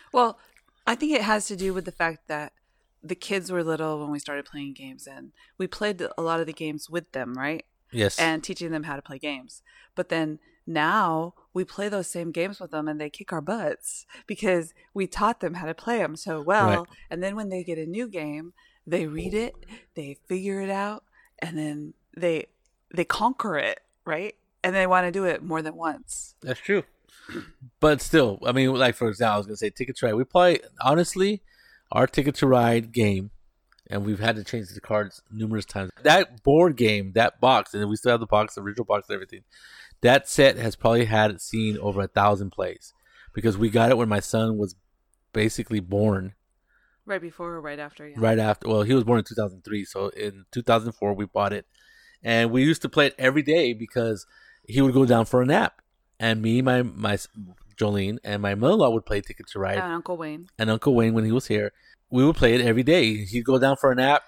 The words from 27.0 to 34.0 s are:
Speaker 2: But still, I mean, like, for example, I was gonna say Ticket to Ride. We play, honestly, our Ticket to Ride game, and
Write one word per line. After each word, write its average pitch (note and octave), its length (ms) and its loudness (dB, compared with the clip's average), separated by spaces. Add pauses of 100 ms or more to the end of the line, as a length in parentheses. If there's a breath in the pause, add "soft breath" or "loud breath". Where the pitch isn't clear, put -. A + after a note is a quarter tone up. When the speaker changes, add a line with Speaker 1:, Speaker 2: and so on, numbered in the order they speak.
Speaker 2:
But D3+ 200 4
still, B2 460 4
I B2 60 2
mean, C3 220 4
like, B2+ 220 4
for A#2+ 120 0
example, G#2+ 260 0
I G#2 40 2
was G2+ 80 -4
gonna G#2 100 -12
say G#2+ 140 -2
Ticket - 280 -8
to B2 80 0
Ride. G#2+ 80 0
We B2 100 2
play, F3 360 4 (200)
honestly, F3+ 640 2 (500 soft breath)
our B2+ 140 4
Ticket C#3+ 300 0
to C#3+ 100 2
Ride A#2 460 4
game, G#2 380 0 (600)
and G2+ 160 -4